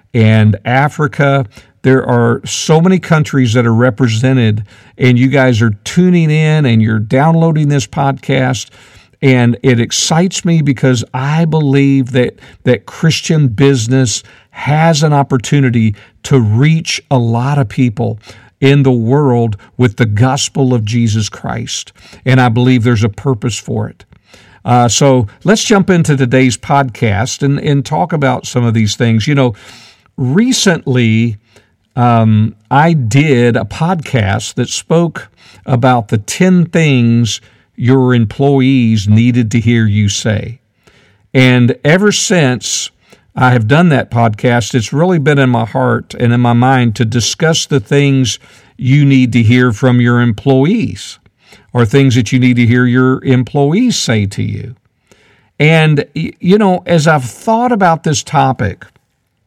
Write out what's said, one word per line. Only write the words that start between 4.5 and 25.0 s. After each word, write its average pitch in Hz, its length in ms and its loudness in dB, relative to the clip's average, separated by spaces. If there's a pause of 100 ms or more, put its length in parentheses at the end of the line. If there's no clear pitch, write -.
and 127 180 2
you 131 120 2
guys 127 340 2
are 113 80 2 (120)
tuning 175 460 2
in 156 380 0
and 113 120 2
you're 110 200 0
downloading 151 720 0
this 143 180 -2
podcast. 135 840 -4 (520)
And 123 420 2
it 123 160 2
excites 165 640 -2
me 165 160 0
because 131 420 0 (100)
I 147 320 -2
believe 139 680 0
that, 123 240 -2 (280)
that 120 220 0
Christian 156 640 -2
business 127 720 0 (300)
has 156 500 0
an 156 120 0
opportunity 127 840 0 (280)
to 139 160 2
reach 135 720 0
a 135 80 0
lot 120 400 -2
of 127 100 0
people 113 520 -4 (400)
in 139 240 4
the 131 80 2
world 120 680 0 (200)
with 123 180 0
the 123 100 0
gospel 127 720 0
of 107 100 -4
Jesus 113 440 -2
Christ. - 640 -12 (340)
And 127 140 2
I 123 100 2
believe 123 340 2
there's 117 220 2
a 107 40 -2
purpose 120 480 -4
for 110 300 -8
it. - 180 -20 (580)
Uh, 120 260 2
so 131 380 2 (160)